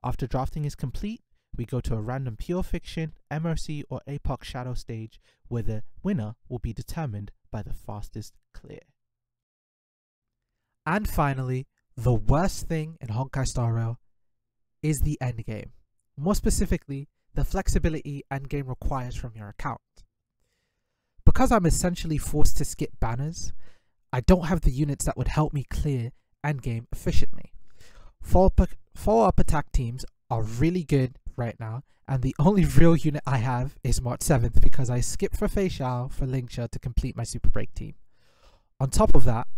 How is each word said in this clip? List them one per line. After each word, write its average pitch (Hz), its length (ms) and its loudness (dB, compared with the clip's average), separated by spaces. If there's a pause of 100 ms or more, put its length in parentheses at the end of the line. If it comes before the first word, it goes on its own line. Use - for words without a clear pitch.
After 127 220 -6
drafting 131 380 -6
is 147 100 -8
complete, 202 480 -10 (340)
we 117 80 -8
go 120 160 -8
to - 140 -6
a 107 80 -8
random 123 340 -10
Pure 180 280 -8
Fiction, 160 500 -10 (160)
M 160 160 -8
O 165 80 -4
C, 151 340 -8
or - 180 -12
apoc 143 380 -8
Shadow 123 300 -12
stage, 113 440 -12 (300)
where 117 140 -6
the 110 200 -4 (200)
winner 120 320 -6 (140)
will 123 100 -10
be 117 160 -10
determined 110 580 -12 (180)
by 107 120 -10
the - 100 -10
fastest - 600 -14 (180)
clear. - 280 -20 (2000)
And 196 240 -4
finally, 131 580 -4 (300)
the 123 160 0
worst 131 560 0
thing 160 320 -8
in - 80 -14
Honkai 135 380 -6
Star 117 260 -4
Rail 117 260 -6 (840)
is 151 180 -4
the 147 220 -2
endgame. 113 480 -10 (440)
More 170 200 -4
specifically, 185 720 -4 (260)
the 143 100 -2
flexibility 156 840 -4
endgame 139 380 -10
requires 123 480 -8
from 120 180 -12
your 104 140 -18
account. 120 320 -12 (1400)
Because - 260 4
I'm 220 140 0
essentially 165 540 -4
forced 156 400 6
to 147 80 0
skip - 340 -10
banners, 131 540 -6 (580)
I 127 80 -4
don't 180 260 0
have 170 140 -4
the 143 100 2
units 139 360 -4
that 151 100 -6
would 127 120 -4
help 151 260 -2
me 139 160 -6
clear 127 420 -6 (320)
endgame 127 480 -8
efficiently. - 600 4 (680)
Follow-up, 185 480 2 (260)
follow-up 214 460 2
attack - 320 2
teams 123 320 -4 (260)
are 117 120 -4
really 147 420 -2
good 135 340 -4 (180)
right 117 240 -10
now, 113 220 -12 (260)
and 131 140 -6
the 135 160 -4
only 185 260 6
real 165 320 8
unit 147 300 -2
I 131 120 0
have 127 460 -4
is 120 160 2
March 123 220 -6
seventh 131 400 4
because - 260 10
I 123 120 -2
skipped - 360 -4
for 208 120 -2
Fei 196 200 -2
Xiao 127 420 -6
for - 160 -4
Ling 127 200 -6
Che 120 240 -10
to - 80 -10
complete - 380 -6
my 113 80 -8
Super - 260 2
Break - 240 4
team. - 200 -12 (840)
On 135 80 -2
top 214 260 8
of - 100 12
that 113 220 4 (100)